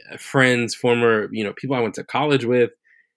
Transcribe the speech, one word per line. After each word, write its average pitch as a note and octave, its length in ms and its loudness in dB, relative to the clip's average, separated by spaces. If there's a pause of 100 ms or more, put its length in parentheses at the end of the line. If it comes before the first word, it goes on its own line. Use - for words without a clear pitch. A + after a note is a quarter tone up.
(200)
friends, B2 560 2
former, A#2 560 2
you A2 120 -4
know, G2 100 -6
people C3+ 240 -6
I - 20 0
went A2 160 -2
to - 80 -10
college C#3 400 0
with A#2+ 280 2 (460)